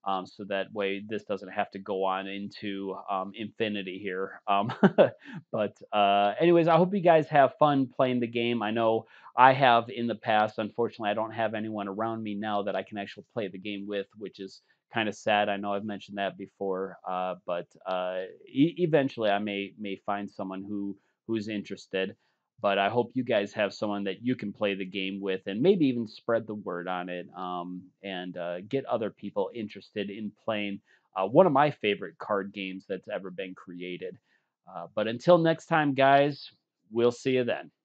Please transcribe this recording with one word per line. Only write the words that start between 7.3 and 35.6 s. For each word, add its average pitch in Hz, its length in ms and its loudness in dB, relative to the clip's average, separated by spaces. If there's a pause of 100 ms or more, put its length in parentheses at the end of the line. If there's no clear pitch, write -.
fun 143 300 4
playing 127 320 0
the 120 80 0
game. 117 340 0
I 107 100 0
know 113 340 2 (300)
I 131 180 10
have 120 360 6
in 117 180 -4
the 110 80 -2
past. 107 440 0
Unfortunately, 110 520 -4
I 107 40 0
don't 110 160 -4
have 110 220 -4
anyone 107 340 -6
around 113 360 -4
me 104 120 -6
now 104 280 -2
that 98 120 -4
I 98 80 -2
can 107 140 -12
actually 101 360 -10
play 110 140 -4
the 95 120 -10
game 101 280 -10
with, 101 200 -4 (100)
which 101 220 -14
is 95 220 -14 (320)
kinda 107 200 -2
sad. 104 360 2
I 101 80 -2
know 101 160 -4
I've 101 120 -4
mentioned 101 320 -10
that 95 200 -4
before, 95 600 -6 (100)
uh, 92 280 -4 (100)
but, 87 220 -4 (180)
uh, 92 380 -4 (240)
e-, 143 300 2
eventually 143 520 2
I 101 100 2
may, 101 400 -4
may 101 160 -6
find 101 340 -6
someone 95 340 -10
who, 101 340 -8 (300)
who's 110 200 -4
interested. 98 680 -6 (460)
But 98 160 2
I 98 120 4
hope 117 260 0
you 127 80 0
guys 104 300 0
have 104 200 0
someone 101 300 -4
that 98 180 -6
you 123 140 0
can 104 180 -8
play 101 220 0
the 98 100 -6
game 95 340 -6
with 95 280 -4
and 101 140 -4
maybe 175 260 4
even 120 200 -2
spread - 380 -2
the 110 80 -10
word 90 340 -6
on 90 220 -4
it, 90 260 -8
um, 90 540 -8 (140)
and, 92 340 -8
uh, 87 240 -6
get 135 240 -6
other 113 240 -2
people 98 460 -6
interested 104 560 -8
in 104 200 -10 (140)
playing, 104 360 -4 (340)
uh, 95 100 0
one 147 220 6
of 156 60 2
my 143 180 4
favorite 98 480 -2
card 101 340 -2
games 95 340 -8
that's 95 200 -6
ever 95 240 -8
been 92 240 -10
created. 90 640 -12 (500)
Uh, 87 260 -12
but 107 140 0
until 120 320 6
next 165 260 2